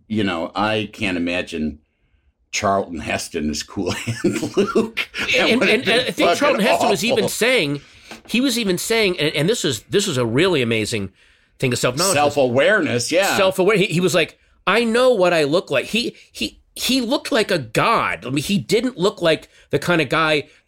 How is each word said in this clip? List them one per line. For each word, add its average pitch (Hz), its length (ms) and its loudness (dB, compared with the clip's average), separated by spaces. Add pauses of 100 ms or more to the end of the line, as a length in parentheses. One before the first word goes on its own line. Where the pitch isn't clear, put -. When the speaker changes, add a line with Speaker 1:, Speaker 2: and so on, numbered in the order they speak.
Speaker 1:
you 107 160 -2
know, 85 320 -4
I 107 360 -2
can't 95 240 -4
imagine 85 640 -4 (720)
Charlton 98 480 -2
Heston 80 520 -4
as 73 120 -6
Cool 92 280 -6
<laughs> - 20 -2
Hand - 640 -4
Luke. 220 520 -2 (100)
That - 160 -4 (160)
Speaker 2:
And, 240 100 2
Speaker 1:
would 190 80 2
have 226 80 4
Speaker 2:
and, 262 80 -2
Speaker 1:
been 233 160 2
Speaker 2:
and 247 80 -2
I - 20 -4
think 180 60 -6
Speaker 1:
fucking 175 200 2
Speaker 2:
Charlton 277 280 2
Heston - 260 2
was 202 140 -2
Speaker 1:
awful. 226 140 0
Speaker 2:
even 202 100 2
saying, 180 520 0 (460)
he 226 140 0
was 254 180 0
even 196 200 0
saying, 214 400 0
and, 147 160 -2
and 151 140 0
this 233 160 0
is, 131 200 -2
this 202 240 -2
is 143 80 -2
a 123 100 0
really 143 360 2
amazing 110 500 -2 (460)
thing 131 140 0
of 123 60 -2
self-knowledge. 160 360 0
Speaker 1:
Self-awareness, 139 1000 2
yeah. 190 240 2
Speaker 2:
Self-aware. 190 400 2
He, 190 100 2
he 175 140 0
was 180 140 2
like, 175 240 0 (280)
"I 214 180 2
know 240 260 4
what 180 220 4
I 160 120 2
look 165 260 0
like." 127 160 0
He, - 300 -4 (160)
he, - 280 -8 (140)
he 254 260 0
looked 254 320 -2
like 214 180 2
a 180 80 0
god. 123 640 0
I 120 60 -8
mean, 139 140 -2
he 202 140 0
didn't 233 380 -2
look 202 240 -2
like 160 280 0 (220)
the 147 80 0
kind 170 220 0
of 139 80 -2
guy 156 400 0 (200)